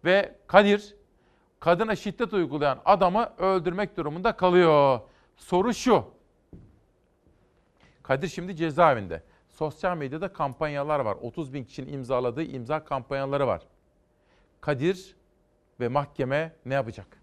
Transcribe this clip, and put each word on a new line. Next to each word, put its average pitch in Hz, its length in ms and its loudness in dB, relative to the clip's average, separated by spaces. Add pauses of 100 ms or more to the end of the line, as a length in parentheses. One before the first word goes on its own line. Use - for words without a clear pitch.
Ve 190 300 2 (120)
Kadir, 202 480 4 (680)
kadına 208 360 2
şiddet 175 360 -6
uygulayan 143 520 -2
adamı 196 540 2
öldürmek 185 580 -2
durumunda 170 400 -4
kalıyor. 156 640 6 (360)
Soru 196 380 0
şu. 185 300 4 (2000)
Kadir 143 260 -2
şimdi 180 280 -10
cezaevinde. 139 680 2 (260)
Sosyal 160 480 -4
medyada 156 360 -8
kampanyalar 147 680 -4
var. 107 220 -2
Otuz 127 300 -10
bin 135 120 -8
kişinin 143 280 -14
imzaladığı 127 500 -4
imza 139 420 -8
kampanyaları 139 600 -4
var. 90 160 -2 (1000)
Kadir 147 560 -4 (640)
ve 120 80 -2
mahkeme 143 640 -2 (140)
ne 131 80 -4
yapacak? 110 320 -6 (160)